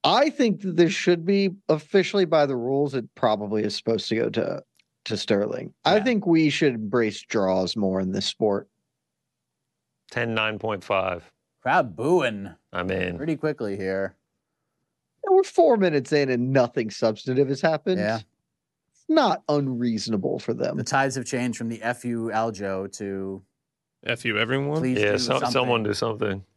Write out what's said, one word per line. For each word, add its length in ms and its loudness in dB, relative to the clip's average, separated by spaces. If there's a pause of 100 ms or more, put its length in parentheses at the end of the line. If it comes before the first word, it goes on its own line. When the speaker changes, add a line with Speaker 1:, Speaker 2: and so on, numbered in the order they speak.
Speaker 1:
I 280 4
think 300 0
that 160 -4
there 120 6
should 360 0
be, 260 2 (180)
officially 560 2
by 220 4
the 80 -2
rules, 400 -2
it 180 -6
probably 500 0
is 120 -2
supposed 340 -2
to 60 0
go 140 0
to, 340 -2 (420)
to 120 -4
Sterling. 560 -2 (120)
I 120 4
Speaker 2:
Yeah. 60 2
Speaker 1:
think 220 0
we 240 4
should 240 2
embrace 480 -2
draws 540 0
more 240 0
in 120 -2
this 140 -4
sport. 440 -2 (1400)
Speaker 3:
Ten 240 -4
nine 240 -2
point 260 -6
five. 480 -2 (300)
Speaker 2:
Crowd 340 0
booing 600 0 (180)
Speaker 3:
I 80 -4
mean, 360 -2
Speaker 2:
pretty 180 -2
quickly 420 -4
here. 380 -4 (1080)
Speaker 1:
And 100 4
we're 80 6
four 320 4
minutes 380 2
in 160 4
and 240 0
nothing 360 2
substantive 600 0
has 100 -2
happened. 400 0
Speaker 2:
Yeah. 200 -2 (720)
Speaker 1:
It's 160 -20
not 400 4
unreasonable 920 0
for 140 -4
them. 240 -2
Speaker 2:
The 80 -4
tides 300 0
have 100 -6
changed 320 -4
from 100 -6
the 140 -8
"F 240 -4
you, 280 -4
Aljo" 640 -4
to 440 -6 (640)
Speaker 4:
F 180 -4
you, 140 -2
everyone? 420 0
Speaker 2:
"Please 200 0
Speaker 3:
Yeah, 140 2
Speaker 2:
do 40 2
Speaker 3:
so-, 160 0
Speaker 2:
something." 180 0
Speaker 3:
someone 320 0
do 100 -2
something. 520 -4 (120)